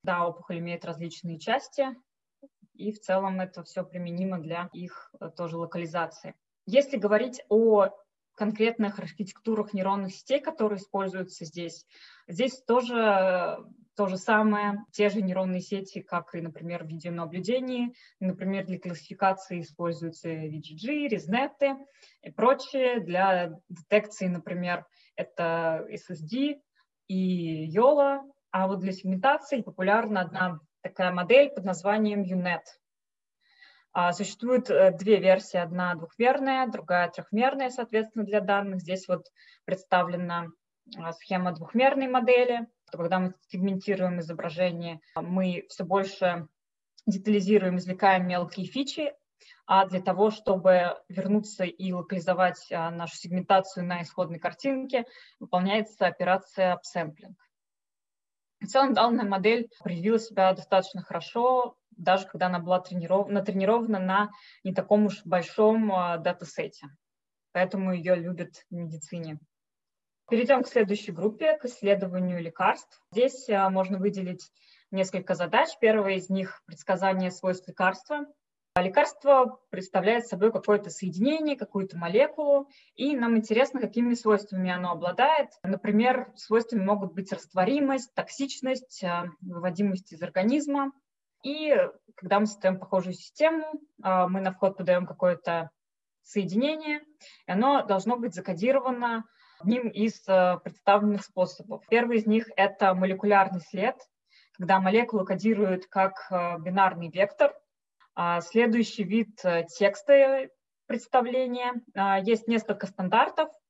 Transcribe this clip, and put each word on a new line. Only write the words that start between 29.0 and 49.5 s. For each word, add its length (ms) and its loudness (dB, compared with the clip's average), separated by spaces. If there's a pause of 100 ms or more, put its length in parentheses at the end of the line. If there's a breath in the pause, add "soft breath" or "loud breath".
популярна 600 0
одна 380 -4 (220)
такая 300 -4
модель 380 6
под 160 -10
названием 560 0
юнет. 400 -2 (1300 soft breath)
А, 220 0
существует, 560 -2
э, 280 6
две 220 4
версии, 380 2
одна 380 -2
двухмерная, 720 0
другая 420 0
трехмерная, 600 -2
соответственно, 540 -4
для 160 0
данных. 400 -2
Здесь 300 -8
вот 160 -4 (400 soft breath)
представлена, 840 -2 (500)
а, 140 -10
схема 400 -4
двухмерной 560 2
модели, 600 2 (200)
что 120 -14
когда 200 0
мы 140 -2 (160)
сегментируем 720 -2
изображение, 800 -4 (140 soft breath)
мы 520 -2
все 160 -10
больше 640 -2 (580)
детализируем, 720 2
извлекаем 500 2
мелкие 380 -4
фичи, 480 -6 (520 soft breath)